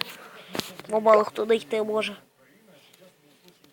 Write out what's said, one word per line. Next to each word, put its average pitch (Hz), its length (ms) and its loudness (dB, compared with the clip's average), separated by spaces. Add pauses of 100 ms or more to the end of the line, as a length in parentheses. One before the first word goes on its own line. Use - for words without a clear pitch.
(880)
Бо 214 140 0
мало 214 220 8
хто 214 220 -4
знайти 220 380 0
може. 214 320 -4 (1600)